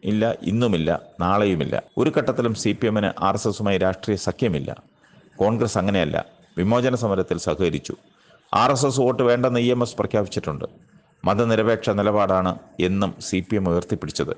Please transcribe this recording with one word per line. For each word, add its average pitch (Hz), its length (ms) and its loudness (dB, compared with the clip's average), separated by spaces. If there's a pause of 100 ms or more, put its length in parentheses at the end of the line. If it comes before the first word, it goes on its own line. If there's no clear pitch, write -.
ഇല്ല, 107 280 0 (100)
ഇന്നുമില്ല, 87 560 0 (220)
നാളെയുമില്ല. 92 600 0 (160)
ഒരു 147 180 2
ഘട്ടത്തിലും 120 380 0
സി 104 180 -2
പി - 140 -2
എമ്മിന് 104 340 0
ആർ 98 140 2
എസ് 107 140 -2
എസുമായി 98 300 0
രാഷ്ട്രീയ 95 380 0
സഖ്യമില്ല. 80 540 -2 (680)
കോൺഗ്രസ് 110 420 2
അങ്ങനെയല്ല, 90 400 0 (380)
വിമോചന 120 380 2
സമരത്തിൽ 98 440 0
സഹകരിച്ചു. 78 560 -2 (580)
ആർ 123 180 4
എസ് 135 160 2
എസ് 131 140 0
വോട്ട് 123 220 2
വേണ്ടെന്ന് 120 380 2
ഇ 120 100 2
എം 123 120 2
എസ് 117 140 -6
പ്രഖ്യാപിച്ചിട്ടുണ്ട്. 101 680 -2 (600)
മതനിരപേക്ഷ 110 680 2
നിലപാടാണ് 98 600 2 (280)
എന്നും 95 300 0 (100)
സി - 200 -4
പി 107 160 -4
എം 92 120 0
ഉയർത്തിപ്പിടിച്ചത്. 85 680 -2